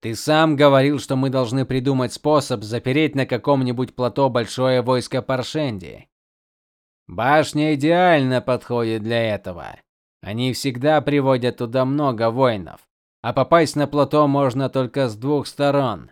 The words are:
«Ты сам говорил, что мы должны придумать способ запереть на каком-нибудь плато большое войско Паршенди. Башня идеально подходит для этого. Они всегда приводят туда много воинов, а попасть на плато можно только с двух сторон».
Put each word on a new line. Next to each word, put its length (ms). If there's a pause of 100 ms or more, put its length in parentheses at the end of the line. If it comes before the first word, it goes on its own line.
«Ты 140
сам 400
говорил, 420
что 180
мы 140
должны 360
придумать 480
способ 500
запереть 500
на 140
каком-нибудь 680
плато 340
большое 520
войско 400
Паршенди. 880 (960)
Башня 680
идеально 680
подходит 640
для 320
этого. 400 (480)
Они 300
всегда 480
приводят 560
туда 280
много 460
воинов, 500 (400)
а 120
попасть 420
на 100
плато 420
можно 420
только 400
с 60
двух 300
сторон». 680